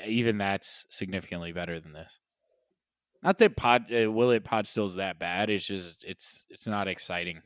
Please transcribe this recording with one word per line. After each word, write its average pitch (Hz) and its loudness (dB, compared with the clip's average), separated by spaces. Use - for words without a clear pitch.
even 113 2
that's 98 -2
significantly 90 -8
better 85 -6
than 80 -18
this. 76 -20
Not 190 2
that 202 6
pot, 120 6
uh, 113 4
Willet 117 4
pot 110 0
still 104 -2
is 92 -4
that 92 -4
bad. 90 -2
It's 98 0
just, 90 -8
it's, - -12
it's - -16
not 104 -2
exciting. 87 -6